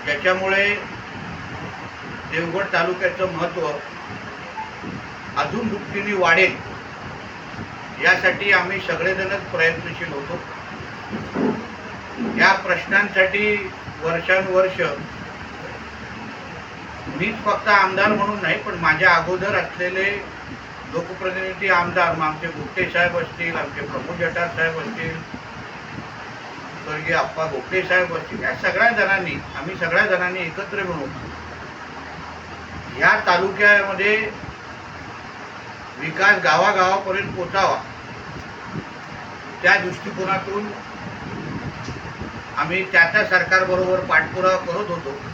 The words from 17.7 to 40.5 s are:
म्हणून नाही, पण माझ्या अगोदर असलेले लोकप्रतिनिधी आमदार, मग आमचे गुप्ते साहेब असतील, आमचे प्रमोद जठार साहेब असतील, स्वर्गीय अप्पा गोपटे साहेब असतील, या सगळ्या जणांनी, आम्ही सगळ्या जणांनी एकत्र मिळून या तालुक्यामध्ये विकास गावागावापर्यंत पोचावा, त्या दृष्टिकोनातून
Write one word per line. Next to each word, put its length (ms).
म्हणून 340
नाही, 160
पण 200
माझ्या 360
अगोदर 400
असलेले 560
लोकप्रतिनिधी 760
आमदार, 460
मग 120
आमचे 200
गुप्ते 440
साहेब 260
असतील, 400
आमचे 240
प्रमोद 360
जठार 320
साहेब 300
असतील, 680
स्वर्गीय 280
अप्पा 300
गोपटे 380
साहेब 340
असतील, 260
या 140
सगळ्या 340
जणांनी, 420
आम्ही 200
सगळ्या 300
जणांनी 340
एकत्र 420
मिळून 260
या 260
तालुक्यामध्ये 1040
विकास 460
गावागावापर्यंत 920
पोचावा, 400
त्या 140
दृष्टिकोनातून 920